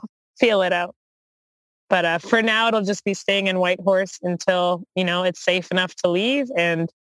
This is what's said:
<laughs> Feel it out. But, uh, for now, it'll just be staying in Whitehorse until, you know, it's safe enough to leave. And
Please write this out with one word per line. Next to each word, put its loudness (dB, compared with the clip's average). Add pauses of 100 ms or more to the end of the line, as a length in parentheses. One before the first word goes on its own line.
(180)
<laughs> -20
Feel 4
it 0
out. -2 (920)
But, 4
uh, 2
for 2
now, 2
it'll 0
just -4
be -2
staying -2
in 0
Whitehorse -2
until, 0 (120)
you 0
know, 0
it's -2
safe -2
enough -2
to 0
leave. 0 (100)
And 0 (220)